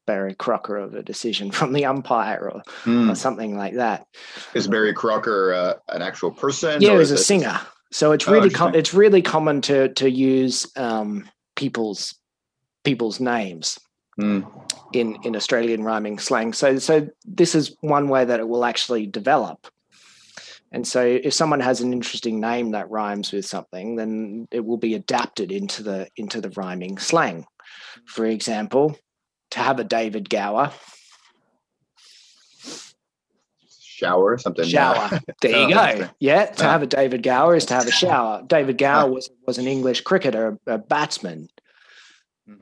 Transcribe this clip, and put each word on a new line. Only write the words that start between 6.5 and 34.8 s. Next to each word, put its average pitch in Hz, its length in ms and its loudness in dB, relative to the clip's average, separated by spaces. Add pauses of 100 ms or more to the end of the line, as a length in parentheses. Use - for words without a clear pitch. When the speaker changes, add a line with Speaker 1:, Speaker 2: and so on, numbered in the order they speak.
Speaker 1:
Yeah, 202 100 10
Speaker 2:
or 190 80 8
Speaker 1:
he's 147 120 6
Speaker 2:
is 143 80 2
Speaker 1:
a - 20 2
Speaker 2:
it - 40 2
Speaker 1:
singer. 160 340 2 (320)
So 151 200 4
it's 151 160 2
Speaker 2:
Oh, - 60 6
Speaker 1:
really 202 180 8
com-, 156 160 2
Speaker 2:
interesting. 165 120 4
Speaker 1:
it's 151 140 0
really 196 300 8
common 156 380 0
to, 135 320 4
to 135 180 2
use, 131 640 2
um, 110 520 -4 (280)
people's, 113 580 -6 (680)
people's 117 380 -2
names 104 580 -4 (400)
Speaker 2:
Mm. 104 260 -2 (480)
Speaker 1:
in, 113 300 -2
in 117 120 -4
Australian 117 480 -2
rhyming 107 360 -4
slang. 113 340 -2
So, 135 240 2
so 151 300 2 (160)
this 175 320 2
is 147 240 0
one 143 300 2
way 131 160 4
that 120 160 2
it 113 80 -6
will 120 160 0
actually 117 420 -2
develop. 107 600 -2 (1040)
And 123 120 -6
so 127 180 0
if 123 300 2
someone 151 280 2
has 123 200 2
an 123 120 -2
interesting 117 480 -6
name 117 300 -2
that 101 200 -6
rhymes 104 400 -4
with 101 140 -6
something, 98 500 -10
then 110 560 -6
it 117 140 -4
will 117 120 -4
be 113 160 -2
adapted 104 600 -4
into 98 280 -8
the, 98 360 -8
into 107 240 -10
the 98 100 -8
rhyming 92 480 -10
slang. 120 460 -2 (600)
For - 200 -6
example, 113 720 -2 (540)
to - 100 -8
have 127 180 0
a 117 60 -2
David 107 440 -4
Gower. 110 420 -2 (3000)
Speaker 2:
Shower, 95 640 0
something, 87 280 -2
Speaker 1:
Shower. 120 460 2